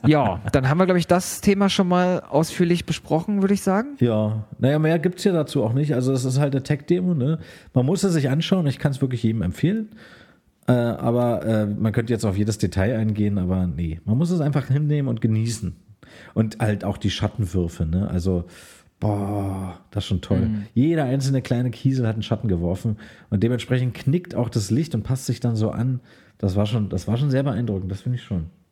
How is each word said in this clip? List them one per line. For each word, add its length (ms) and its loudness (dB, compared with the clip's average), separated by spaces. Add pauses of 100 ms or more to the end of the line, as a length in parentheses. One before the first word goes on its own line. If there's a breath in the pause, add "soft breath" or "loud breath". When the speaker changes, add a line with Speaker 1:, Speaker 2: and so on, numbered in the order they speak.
Speaker 1:
Ja, 340 4 (120)
dann 160 2
haben 100 2
wir, 60 6
glaub 120 2
ich, 100 0
das 340 0
Thema 280 4
schon 180 2
mal 340 2
ausführlich 640 0
besprochen, 560 -2
würde 120 4
ich 80 0
sagen. 280 0 (100)
Speaker 2:
Ja, 460 2 (140)
naja, 200 2
mehr 180 2
gibt's 260 -2
ja 100 4
dazu 300 0
auch 100 0
nicht. 200 0
Also 200 0
es 120 -2
ist 140 0
halt 140 0
eine 100 -2
Tech-Demo, 500 0
ne? 240 0 (360 loud breath)
Man 120 4
muss 180 0
es 100 2
sich 160 2
anschauen. 380 0
Ich 120 -2
kann's 220 -2
wirklich 220 -2
jedem 200 2
empfehlen. 460 0 (760 loud breath)
Äh, 60 2
aber, 720 0
äh, 220 2
man 240 0
könnte 220 -2
jetzt 120 -2
auf 120 0
jedes 200 0
Detail 400 0
eingehen, 400 0
aber 300 0
nee. 380 -4
Man 120 2
muss 140 2
es 100 0
einfach 260 0
hinnehmen 420 0
und 120 -2
genießen. 540 -2 (580 loud breath)
Und 260 0
halt 240 0
auch 140 -2
die 140 -2
Schattenwürfe, 720 -2
ne? 240 0
Also, 360 -2 (540 loud breath)
boah, 800 -4 (120)
das 140 -4
ist 20 -12
schon 140 -2
toll. 260 0
Speaker 1:
Mhm. 160 -2 (100)
Speaker 2:
Jeder 300 2
einzelne 380 0
kleine 300 -2
Kiesel 360 0
hat 80 0
einen 80 -6
Schatten 240 -2
geworfen 500 0 (320 loud breath)
und 140 2
dementsprechend 500 0
knickt 400 -2
auch 160 -2
das 220 -2
Licht 240 0
und 80 -2
passt 240 -4
sich 120 -4
dann 160 0
so 160 0
an. 280 -2 (380 soft breath)
Das 180 0
war 100 4
schon, 240 -2
das 180 -4
war 100 0
schon 120 0
sehr 140 2
beeindruckend, 480 -2
das 100 -8
finde 160 -4
ich 60 -10
schon. 240 -4 (240)